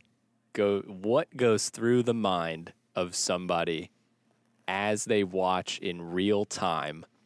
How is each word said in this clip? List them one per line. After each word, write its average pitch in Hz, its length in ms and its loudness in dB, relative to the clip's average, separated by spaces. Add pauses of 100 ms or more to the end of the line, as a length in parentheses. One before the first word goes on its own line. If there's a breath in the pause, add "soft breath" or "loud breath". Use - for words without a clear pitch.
(540)
go-, 101 280 2
what 104 540 -2
goes 117 340 2
through 120 340 2
the 120 100 2
mind 85 600 -2 (220)
of 90 200 -2
somebody 87 760 -2 (760)
as 101 380 -2
they 107 180 4
watch 92 560 0
in 87 220 -6 (100)
real 101 340 2
time 78 600 -4 (200)